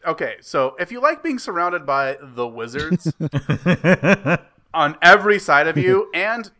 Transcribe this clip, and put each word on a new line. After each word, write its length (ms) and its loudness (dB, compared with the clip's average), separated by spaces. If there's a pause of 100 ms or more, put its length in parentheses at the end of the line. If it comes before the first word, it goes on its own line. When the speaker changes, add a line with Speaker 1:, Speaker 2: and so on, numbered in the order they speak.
Speaker 1:
okay, 340 -4
so 380 -2
if 140 -6
you 80 -12
like 220 0
being 160 -4
surrounded 480 -4
by 360 -2
the 240 -6
wizards 720 -4
Speaker 2:
<laughs> 1600 -2
Speaker 1:
on 280 0
every 360 6
side 280 2
of 100 -2
you 340 2
Speaker 3:
<laughs> 40 -8
Speaker 1:
and 460 -4